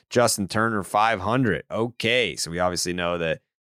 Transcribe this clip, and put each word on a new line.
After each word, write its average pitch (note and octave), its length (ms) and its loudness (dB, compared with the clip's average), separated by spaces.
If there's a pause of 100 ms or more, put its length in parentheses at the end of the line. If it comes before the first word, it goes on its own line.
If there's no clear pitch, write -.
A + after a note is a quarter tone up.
(100)
Justin A2+ 380 2
Turner, A2 340 0
five G#2+ 380 2
hundred. G#2+ 500 0
Okay, A2+ 640 0
so - 160 -8
we E2+ 80 -4
obviously F2+ 340 0
know F2 260 -2
that D#2+ 240 -2 (200)